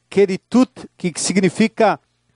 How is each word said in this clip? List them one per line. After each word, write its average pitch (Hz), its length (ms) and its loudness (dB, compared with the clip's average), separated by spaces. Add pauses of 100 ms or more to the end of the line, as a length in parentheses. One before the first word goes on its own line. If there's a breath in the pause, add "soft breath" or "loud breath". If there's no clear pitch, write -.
keritut, 196 880 -2
que, 175 140 -6
que - 100 -10
significa 190 800 0 (360)